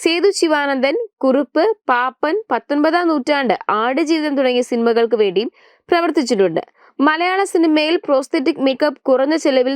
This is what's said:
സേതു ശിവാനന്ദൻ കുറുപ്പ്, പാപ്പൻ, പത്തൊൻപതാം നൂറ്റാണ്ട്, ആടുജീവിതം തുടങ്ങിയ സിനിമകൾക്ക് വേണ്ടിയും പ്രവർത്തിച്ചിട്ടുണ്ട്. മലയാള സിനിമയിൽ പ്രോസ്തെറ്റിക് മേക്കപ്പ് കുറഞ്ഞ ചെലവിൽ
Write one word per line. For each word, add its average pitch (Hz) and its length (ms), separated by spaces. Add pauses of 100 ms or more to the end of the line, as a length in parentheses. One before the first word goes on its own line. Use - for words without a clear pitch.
സേതു 339 340
ശിവാനന്ദൻ 285 580 (280)
കുറുപ്പ്, 277 420 (240)
പാപ്പൻ, 254 460 (160)
പത്തൊൻപതാം 302 600
നൂറ്റാണ്ട്, 277 440 (260)
ആടുജീവിതം 302 580
തുടങ്ങിയ 247 320
സിനിമകൾക്ക് 233 520
വേണ്ടിയും 196 280 (380)
പ്രവർത്തിച്ചിട്ടുണ്ട്. 247 720 (360)
മലയാള 339 440
സിനിമയിൽ 320 600
പ്രോസ്തെറ്റിക് 285 600
മേക്കപ്പ് 277 420
കുറഞ്ഞ 269 280 (100)
ചെലവിൽ 262 300